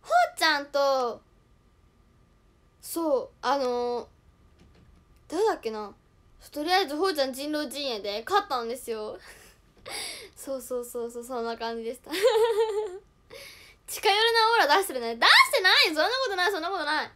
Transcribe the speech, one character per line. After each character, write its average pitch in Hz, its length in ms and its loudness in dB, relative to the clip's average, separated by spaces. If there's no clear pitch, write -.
ほ - 60 -20
う 679 280 4
ち - 60 0
ゃ 311 160 4
ん 285 80 -8
と、 269 540 0
そ 311 400 -2
う、 - 100 -8
あ 262 160 2
の 240 480 -2
ー、 - 20 -20
誰 359 180 0
だ 392 60 2
っ - 80 -6
け 226 100 -6
な。 214 240 -10
と 294 120 -6
り 339 80 -2
あ 370 80 4
え 381 60 0
ず、 277 100 -8
ほ 349 120 0
う 381 60 0
ち 285 80 -2
ゃ 269 40 2
ん 262 80 -6
人 277 160 -8
狼 302 220 -4
陣 277 180 -6
営 220 120 -6
で 208 260 -6
勝 403 180 2
っ - 20 -20
た 254 140 -2
ん 226 80 -6
で 247 60 -6
す 262 160 -12
よ。 214 260 -8
<laughs> - 500 -12
そ 269 220 -8
う 247 40 -8
そ 247 200 -6
う 240 40 -10
そ 240 200 -8
う 233 60 -8
そ 240 100 -12
う、 - 20 -14
そ 240 180 -8
ん 233 40 -4
な 233 120 -6
感 233 220 -6
じ 226 60 -8
で 240 100 -6
し - 60 -20
た。 - 120 -14
<laughs> 427 1700 -2
近 - 240 -2
寄 392 120 4
る 466 100 2
な 453 180 4
オ - 20 2
ー - 20 0
ラ 285 100 6
出 392 60 2
し - 60 -6
て 294 40 -8
る 254 60 -4
ね。 233 160 -4
出 240 100 0
し 508 60 8
て 494 80 2
な 370 100 4
い！ - 20 2
そ - 60 0
ん - 20 -2
な 302 80 2
こ 494 260 0
と 392 60 -4
な 359 120 2
い、 415 40 2
そ 349 80 -4
ん - 20 -6
な 339 80 -4
こ 392 80 -4
と 302 80 -4
な 294 180 -2
い。 - 120 -10